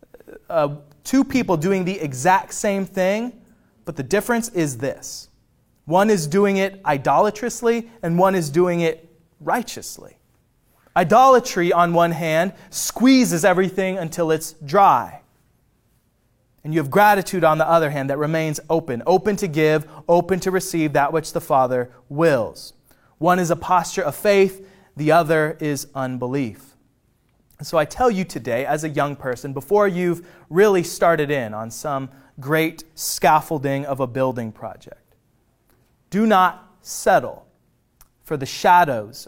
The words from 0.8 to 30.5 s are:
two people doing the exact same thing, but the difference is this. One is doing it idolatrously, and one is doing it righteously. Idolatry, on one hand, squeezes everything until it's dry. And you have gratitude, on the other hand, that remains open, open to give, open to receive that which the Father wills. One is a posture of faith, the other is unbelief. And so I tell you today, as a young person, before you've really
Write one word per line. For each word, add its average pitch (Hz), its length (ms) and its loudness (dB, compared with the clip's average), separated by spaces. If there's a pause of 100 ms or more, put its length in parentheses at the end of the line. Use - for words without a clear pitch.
two 269 200 2
people 226 340 -2
doing 185 280 -2
the 190 140 -4
exact 160 540 -2
same 196 320 -4
thing, 202 560 -4 (420)
but 160 120 -12
the - 80 -8
difference 220 460 -2
is 147 280 -4
this. - 520 -10 (560)
One 190 260 2
is 165 160 0
doing 196 300 2
it 190 280 -2
idolatrously, 208 1040 0 (140)
and 170 160 -2
one 190 160 4
is 156 160 -2
doing 175 300 0
it 160 280 -4 (300)
righteously. - 800 -8 (800)
Idolatry, 208 760 4
on 170 200 2
one 170 180 4
hand, 165 420 -2 (160)
squeezes 226 760 2
everything 190 540 2
until 165 320 -4
it's 160 240 -2 (100)
dry. 143 580 4 (1400)
And 151 100 -6
you 165 60 2
have 139 120 -2
gratitude, 196 520 4
on 156 140 4
the 156 100 2
other 165 220 2
hand, 139 220 -4
that 139 60 -2
remains 156 420 -2 (100)
open, 160 380 -2
open 185 300 2
to 202 100 -4
give, 156 420 0 (180)
open 175 340 2
to 185 100 -4
receive 170 420 -2
that 143 180 0
which 160 220 -4
the 165 80 -4
Father 127 480 0 (180)
wills. 143 680 -2 (440)
One 180 220 2
is 170 100 -2
a 165 80 0
posture 175 460 -2
of 143 120 -4
faith, 196 500 0 (300)
the 151 160 0
other 160 480 2
is 147 360 -6
unbelief. 127 840 -8 (800)
And 143 100 -16
so 170 100 -4
I 151 60 2
tell 240 280 0
you 190 120 -2
today, 123 420 -6
as 147 180 -4
a 160 60 -6
young 143 260 -4
person, 139 360 -8
before 202 360 0
you've 175 380 -2 (240)
really 190 340 4